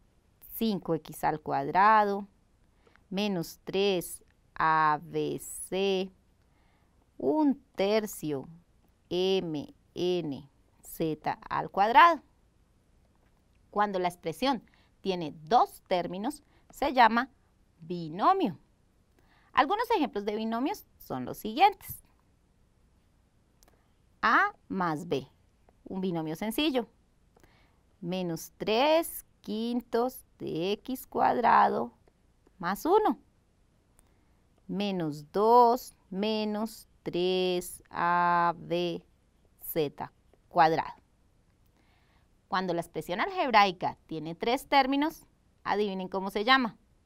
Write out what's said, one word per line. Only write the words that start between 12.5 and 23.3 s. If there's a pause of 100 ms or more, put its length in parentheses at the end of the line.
Cuando
la
expresión (400)
tiene (100)
dos
términos, (280)
se
llama (520)
binomio. (920)
Algunos
ejemplos
de
binomios (100)
son
los
siguientes. (2250)